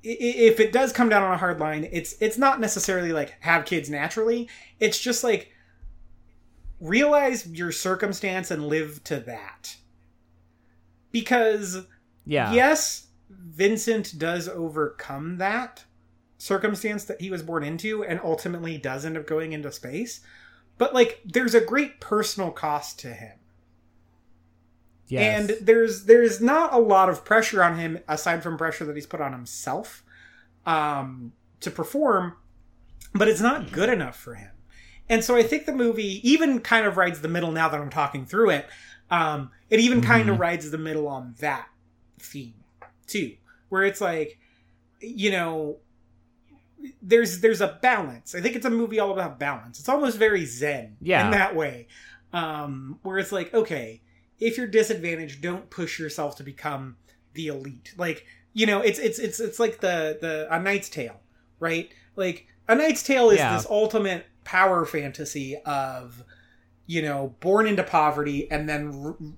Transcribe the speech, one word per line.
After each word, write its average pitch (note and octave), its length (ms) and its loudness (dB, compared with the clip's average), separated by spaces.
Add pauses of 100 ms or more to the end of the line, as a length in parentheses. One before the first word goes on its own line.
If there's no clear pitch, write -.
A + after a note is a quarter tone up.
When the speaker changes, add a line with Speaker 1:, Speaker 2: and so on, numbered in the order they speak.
Speaker 1:
i-, A3 60 -10
i-, A#3 60 -4 (340)
if A3 100 4
it G#3+ 120 6
does B3+ 200 4
come A#3+ 180 4
down G#3 120 6
on F#3+ 120 2
a F3 40 0
hard F3 220 -2
line, D#3 320 -4
it's, E3+ 280 -6
it's A3 200 0
not C4+ 200 4
necessarily, F#3+ 540 -2
like, D3 280 -4
have E3+ 240 2
kids D#3 240 -4
naturally. A3 600 -2 (300)
It's - 200 0
just, B3 240 -2
like, A3 280 0 (1300)
realize B3+ 680 2
your E3+ 240 -6
circumstance F#3 800 -4
and D3+ 180 -4
live D3+ 380 -4
to C#3+ 160 -6
that. - 540 -14 (1400)
Because, G#3+ 760 0 (400)
Speaker 2:
Yeah. C3 260 0
Speaker 1:
yes, C4 560 2 (220)
Vincent G3+ 880 -2
does E3 320 -4
overcome D#3 880 -6
that G#3+ 460 -4 (560)
circumstance G#3 680 -2
that - 160 -10
he F#3+ 80 -10
was F3 140 -8
born E3 200 -4
into G3+ 400 -6
and E3+ 200 -4
ultimately E3 540 -4
does C3+ 280 -8
end D#3+ 120 -6
up D3 100 -10
going D#3+ 260 -4
into D3 180 -10
space. G3+ 500 -10 (560)
But, C4 160 2
like, A#3+ 300 4
there's A#3 300 0
a A#3 80 8
great C4+ 380 -2
personal G3+ 520 -2
cost D3 500 -6
to C3 120 -14
him. G#2+ 240 -18 (1700)
Speaker 2:
Yes. G#3 440 0
Speaker 1:
And G#3+ 160 0
there's, A3 380 4
there's A3 360 8
not D4+ 320 4
a A#3+ 60 6
lot F#3+ 300 8
of E3 140 -4
pressure A3 400 2
on E3 140 4
him, E3 300 -6
aside D#3+ 340 -2
from E3 160 -6
pressure D#3+ 280 -4
that D3 100 -8
he's D3 100 -10
put D#3+ 160 -8
on C3+ 100 -4
himself, C3 720 -8 (640)
um, C#3 680 -4 (260)
to F3+ 100 -8
perform, F#3 640 0 (800)
but G#3+ 140 4
it's G3+ 140 4
not B3 300 2
good G3 180 2
enough E3+ 300 -2
for A#2+ 160 -16
him. - 140 -20 (600)
And A3+ 140 2
so B3 120 2
I A#3 80 8
think D4 220 0
the D4+ 80 -2
movie A3+ 540 0
even C#4+ 340 4
kind A3+ 260 2
of F3+ 100 0
rides F3 240 0
the D#3 60 -6
middle E3+ 240 -2
now D#3+ 180 2
that D3 100 -2
I'm C#3+ 100 -8
talking C#3 360 -4
through G3+ 260 4
it. C#3+ 140 0 (460)
Um, D3+ 400 -2 (180)
it A3 100 6
even A#3+ 220 4
Speaker 2:
Mm-hmm. A#3 80 0
Speaker 1:
kind A3 200 4
of F#3 100 2
rides E3+ 320 -2
the D#3 60 -6
middle D#3 300 -4
on B2+ 320 -10
that C#3 280 -4 (520)
theme, A#2+ 360 -16 (500)
too, D#3+ 300 -6 (340)
where F#3+ 140 2
it's G3 180 0
like, E3 380 -4 (600)
you A3 300 -2
know, D#3+ 480 -2 (1200)
there's, F#3+ 400 4
there's A3 200 4
a - 200 -2
balance. F3+ 540 0
I F3 60 -6
think A#3+ 140 -2
it's A#3 100 -6
a C4 40 0
movie A3+ 300 0
all G3 140 0
about D#3+ 260 -4
balance. B2 400 -8
It's - 100 -8
almost C4+ 280 0
very G#3 280 2
zen B2 560 -6
Speaker 2:
Yeah. D#3 240 2
Speaker 1:
in G3 60 2
that G3 240 2
way, C3 320 -4 (440)
um, D3 720 -8
where F#3+ 160 -6
it's G3 120 -6
like, F#3+ 220 -6
okay, C3+ 480 -2 (380)
if A3+ 180 0
you're B3 100 -4
disadvantaged, E3+ 760 -2
don't F3 280 -8
push - 300 -8
yourself D3 380 -6
to C#3+ 60 -18
become C3+ 540 -10 (360)
the D#3+ 140 -8
elite. C3+ 500 -12
Like, E3+ 280 -6 (280)
you G#3+ 120 2
know, G#3 160 2
it's, A#3 180 2
it's, A3+ 200 -2
it's, A3+ 200 -6
it's A3 200 -6
like A3+ 200 0
the, D#3+ 400 -2
the, D#3 340 -6
A E3 60 0
Knight's G3 300 -2
Tale, A#2 320 -10 (380)
right? E3 300 -2 (280)
Like, F3+ 300 -4 (200)
A A3+ 80 6
Knight's D4+ 280 2
Tale B3 260 6
is G3+ 100 8
Speaker 2:
Yeah. A#2 160 2
Speaker 1:
this A2 140 -4
ultimate G#3 560 0 (180)
power F#3 420 2
fantasy C#3+ 720 -8 (100)
of, C3 560 -6 (640)
you E3 160 -2
know, C#3 380 -4
born G3+ 260 4
into G3+ 180 2
poverty D3 680 0
and D3+ 160 -4
then, D3 380 -6
r-, D#3 100 -8 (220)